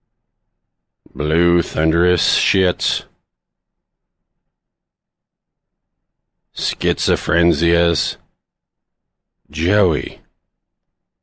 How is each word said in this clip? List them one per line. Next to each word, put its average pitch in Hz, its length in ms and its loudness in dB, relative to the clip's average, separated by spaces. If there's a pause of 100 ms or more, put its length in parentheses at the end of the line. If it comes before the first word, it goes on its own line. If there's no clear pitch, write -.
(1160)
Blue 85 480 2
Thunderous 85 760 0
Shits. - 640 -2 (3500)
Schizophrenias. 85 1600 0 (1300)
Joey. 82 680 0 (1040)